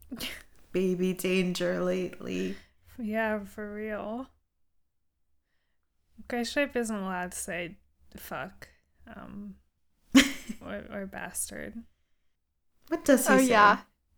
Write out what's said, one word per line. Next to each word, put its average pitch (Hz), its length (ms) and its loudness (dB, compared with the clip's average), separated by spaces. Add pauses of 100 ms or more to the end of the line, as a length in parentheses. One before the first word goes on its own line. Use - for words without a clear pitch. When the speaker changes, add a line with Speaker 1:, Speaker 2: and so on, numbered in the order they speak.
(120)
Speaker 1:
<laughs> - 600 -12
Speaker 2:
baby 185 420 2
danger 180 680 0
lately. 185 720 -4 (420)
Speaker 1:
Yeah, 214 460 -2
for 208 300 -12
real. 214 540 -8 (2000)
Gray 240 160 -2
Stripe 285 320 -2
isn't 226 200 -2
allowed 185 360 -4
to - 60 -10
say 175 400 -8 (380)
fuck, - 520 -12 (480)
um, 202 400 -14 (280)
Speaker 2:
<laughs> - 320 -6 (480)
Speaker 1:
or, 202 280 -10
or 196 200 -8
bastard. - 600 -10 (1160)
Speaker 2:
What 330 160 -2
does 269 220 6
he 277 60 8
Speaker 3:
Oh, 262 60 8
Speaker 2:
say? 262 100 6
Speaker 3:
yeah. 214 300 8 (380)